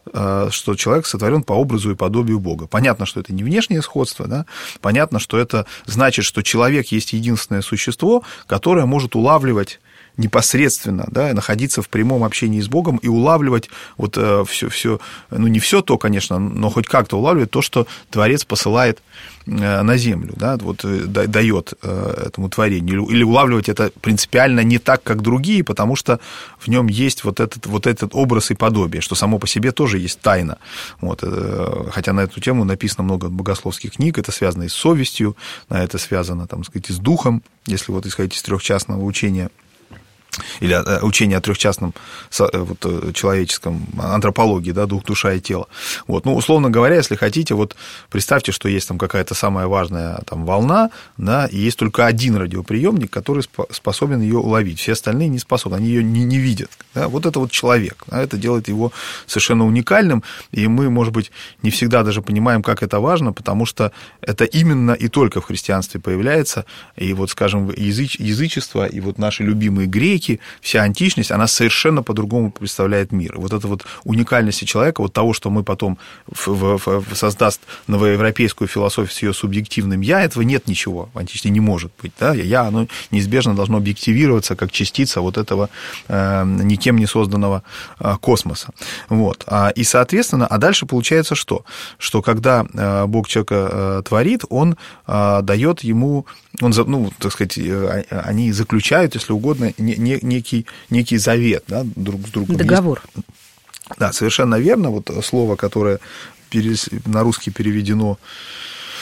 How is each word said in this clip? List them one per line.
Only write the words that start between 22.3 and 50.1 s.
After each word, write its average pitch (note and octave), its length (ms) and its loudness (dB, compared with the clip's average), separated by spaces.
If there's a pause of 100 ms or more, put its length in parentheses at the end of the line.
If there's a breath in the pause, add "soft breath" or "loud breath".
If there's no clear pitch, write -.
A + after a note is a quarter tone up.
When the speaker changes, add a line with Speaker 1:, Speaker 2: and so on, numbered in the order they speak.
Speaker 1:
творению, G2 580 0
или, A2+ 100 0
или A#2+ 80 6
улавливать A#2 440 4
это G#2 220 0 (100)
принципиально B2 600 4
не A#2 180 4
так, C3 240 2
как A2 180 -2
другие, C#3 440 2
потому A2 320 0
что A#2+ 220 0 (420 loud breath)
в - 80 -8
нём A#2+ 180 4
есть A#2+ 380 0
вот G2+ 160 -2
этот, A2+ 260 -4
вот G2+ 200 -2
этот A2+ 280 0
образ A#2+ 380 2
и - 20 0
подобие, F#2+ 480 0
что F#2 140 -4
само G#2 220 2
по G2+ 100 -4
себе A#2+ 240 0
тоже A2+ 260 0
есть F2+ 220 -6
тайна. F2+ 380 2 (420 loud breath)
Вот, F2 220 -6
э, F#2+ 680 -4
хотя F#2+ 200 -2
на G2 80 2
эту F#2+ 200 -4
тему B2+ 240 2
написано G2 400 -2
много F#2 240 -2
богословских F#2+ 680 -6
книг, D#3 220 0
это - 140 -4
связано F2 300 -2
и E2+ 60 -4
с - 60 -6
совестью, B2+ 600 0 (320 loud breath)
а F2+ 140 -2
это F2+ 160 -4
связано, F2 480 -4
там, - 140 -10
так F2+ 80 -10
сказать, - 220 -10
и - 20 -6
с F2+ 60 -6
духом, B2 440 2 (240)
если G2 260 -4
вот F#2+ 140 -4
исходить F#2+ 300 -4
из - 60 -6
трёхчастного G2 640 -2
учения, G2 460 -2 (1120 loud breath)
или, F2+ 140 2
э, F#2 280 0
учения G2+ 340 2
о F#2 40 0
трёхчастном G2 540 -2 (360 loud breath)
со-, - 220 2
э, F#2+ 60 -2
вот, F2+ 260 -6
э, E2+ 300 -2
человеческом, F2 720 -2 (120)
антропологии, G2 760 2
да, G2+ 140 0
«Дух, F#2+ 180 -4
душа G2 280 0
и F#2 80 -2
тело». F2+ 280 -6 (400 loud breath)
Вот. F2+ 160 -2
Ну, C3+ 100 2
условно D3 360 4
говоря, A#2+ 260 6
если C3+ 180 2
хотите, A2 400 0
вот G#2 220 -2 (340 loud breath)
представьте, B2 400 0
что - 180 -4
есть G2 200 0
там F2+ 100 -6
какая-то F#2+ 360 -2
самая F#2+ 340 0
важная F2 580 -2